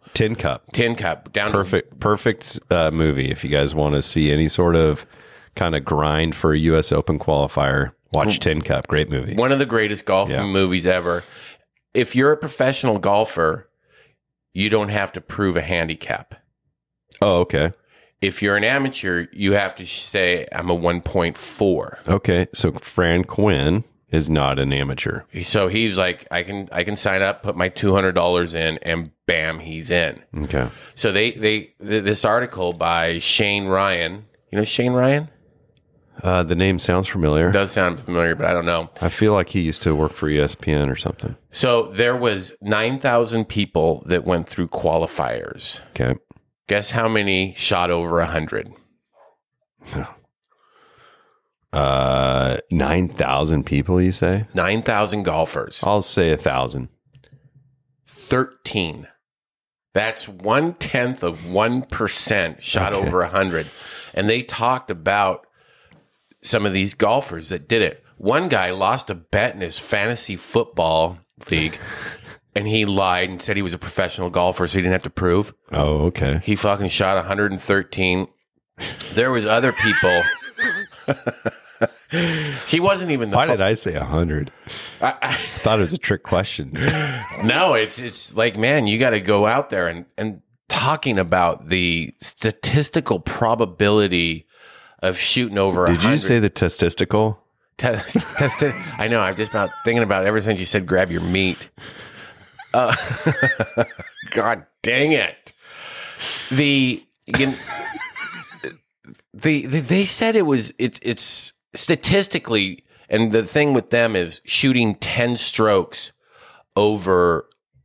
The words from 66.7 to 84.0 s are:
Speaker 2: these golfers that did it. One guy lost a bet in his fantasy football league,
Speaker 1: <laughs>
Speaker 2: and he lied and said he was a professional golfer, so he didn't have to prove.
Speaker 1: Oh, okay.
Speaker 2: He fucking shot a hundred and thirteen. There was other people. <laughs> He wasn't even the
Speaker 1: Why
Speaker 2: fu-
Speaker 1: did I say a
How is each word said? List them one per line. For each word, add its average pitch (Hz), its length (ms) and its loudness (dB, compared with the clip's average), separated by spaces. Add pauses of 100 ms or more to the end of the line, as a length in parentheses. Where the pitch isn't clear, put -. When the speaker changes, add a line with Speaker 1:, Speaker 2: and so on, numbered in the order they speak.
Speaker 2:
these 98 220 0
golfers 104 540 0
that 90 180 -8
did 113 140 2
it. 82 220 -2 (140)
One 147 320 0
guy 92 220 2
lost 98 380 0
a 95 60 -8
bet 101 380 -2
in 98 80 -14
his 82 160 -6
fantasy 107 580 -4
football 85 840 0 (320)
league, 80 260 -2 (380)
Speaker 1:
<laughs> - 400 -20
Speaker 2:
and 104 120 -2
he 107 180 2
lied 95 440 0
and 92 120 -10
said 104 160 -4
he 101 40 -2
was 90 120 -4
a 90 60 -6
professional 90 520 -4
golfer, 90 360 0
so 95 100 -2
he 95 40 2
didn't 90 120 2
have 90 100 -2
to - 80 -10
prove. 92 420 0 (180)
Speaker 1:
Oh, 76 360 2
okay. 76 360 0
Speaker 2:
He 104 120 0
fucking 101 320 0
shot 95 300 0
a 92 60 0
hundred 101 280 0
and 92 100 -6
thirteen. 95 680 0 (840)
There 120 160 2
was 117 160 0
other 117 260 4
people. 92 520 2 (800)
<laughs> 131 80 -2 (1500)
He 165 120 0
wasn't 180 320 0
even 120 180 -2
the 110 80 2
Speaker 1:
Why 139 80 4
Speaker 2:
fu- 147 80 2
Speaker 1:
did 98 80 0
I 104 140 2
say 87 180 -4
a 69 100 -4